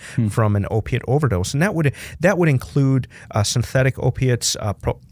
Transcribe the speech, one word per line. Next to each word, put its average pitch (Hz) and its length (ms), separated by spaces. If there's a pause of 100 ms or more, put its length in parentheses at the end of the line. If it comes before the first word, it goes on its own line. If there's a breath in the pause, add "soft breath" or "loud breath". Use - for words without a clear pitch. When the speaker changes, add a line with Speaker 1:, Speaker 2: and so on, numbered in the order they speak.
(140 loud breath)
Speaker 1:
Hmm. 113 140
Speaker 2:
from 104 260
an 101 160
opiate 110 380
overdose. 117 460
And 143 80
that 202 120
would, 156 180 (280 loud breath)
that 175 180
would 170 100
include, 135 600 (240 loud breath)
uh, 107 100
synthetic 127 560
opiates, - 600
uh, 101 140
pro-, - 260 (120)